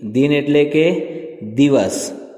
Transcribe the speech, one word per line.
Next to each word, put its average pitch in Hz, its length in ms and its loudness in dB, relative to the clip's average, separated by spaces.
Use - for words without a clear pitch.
દિન 139 200 2
એટલે 147 340 2
કે 160 420 0
દિવસ. 131 580 2